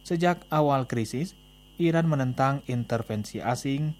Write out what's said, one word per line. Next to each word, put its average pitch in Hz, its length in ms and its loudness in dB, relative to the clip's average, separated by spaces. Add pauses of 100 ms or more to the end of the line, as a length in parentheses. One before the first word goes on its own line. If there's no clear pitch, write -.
Sejak 175 480 0
awal 143 400 2
krisis, 123 480 -4 (400)
Iran 165 320 2
menentang 135 560 0
intervensi 113 760 -4
asing 139 600 -2